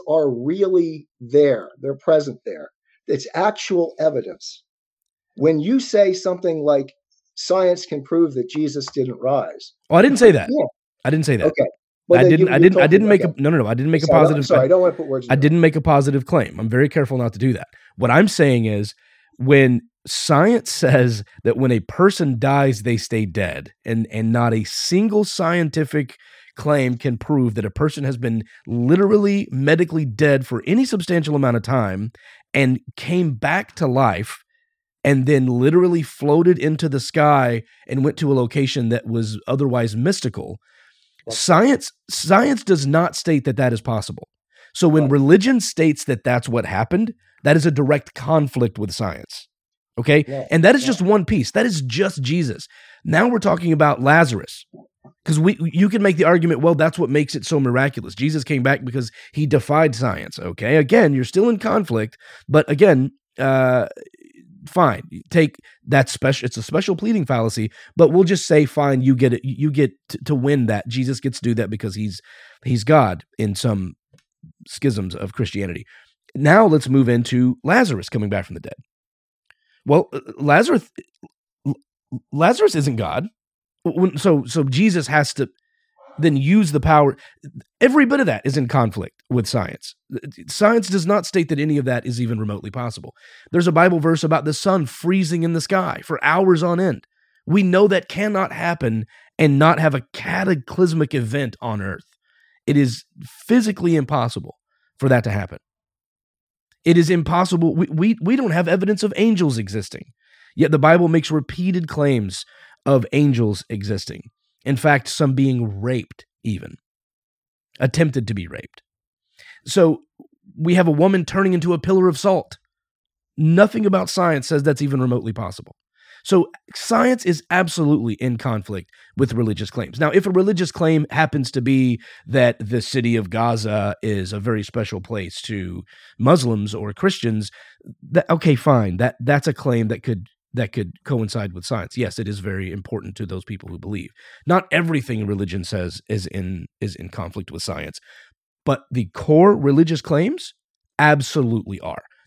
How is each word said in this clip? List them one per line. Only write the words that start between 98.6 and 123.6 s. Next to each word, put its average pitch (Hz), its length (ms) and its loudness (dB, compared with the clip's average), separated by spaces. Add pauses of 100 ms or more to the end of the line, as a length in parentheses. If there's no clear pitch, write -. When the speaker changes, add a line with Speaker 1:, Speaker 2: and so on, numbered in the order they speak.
Speaker 2:
and 143 180 4
not 156 220 4
have 156 160 0
a 123 80 -6 (100)
cataclysmic 175 1000 -2
event 123 440 -4
on 107 220 -6
earth. 98 240 -10 (600)
It 143 100 2
is 127 260 0 (440)
physically 208 480 2
impossible 123 640 -4 (420)
for 139 100 2
that 120 140 4
to 107 80 -4
happen. 101 260 -8 (1300)
It 165 120 4
is 165 120 4
impossible. 170 640 0
We, 175 140 0
we, 202 320 0
we 202 140 0
don't 254 160 0
have 170 160 0
evidence 196 340 0
of 208 140 -2
angels 180 420 2
existing. 101 460 -8 (520)
Yet 160 160 2
the 151 80 4
Bible 165 280 6
makes 160 240 0
repeated 175 560 -4
claims 127 580 -2 (380)
of 131 300 2
angels 123 560 2
existing. 101 540 -8 (420)
In 135 100 -2
fact, 143 320 0
some 139 280 -2
being 120 460 -2
raped 120 440 -8 (180)
even. 101 320 -8 (1040)
Attempted 135 480 -2
to 107 60 -8
be 90 140 -8
raped. - 340 -18 (840)
So 165 360 2 (560)
we 165 160 0
have 180 140 4
a 165 40 4
woman 180 340 2
turning 190 280 0
into 175 200 0
a 165 60 -2
pillar 185 280 2
of 160 100 0
salt. 190 400 -2 (800)
Nothing 196 480 2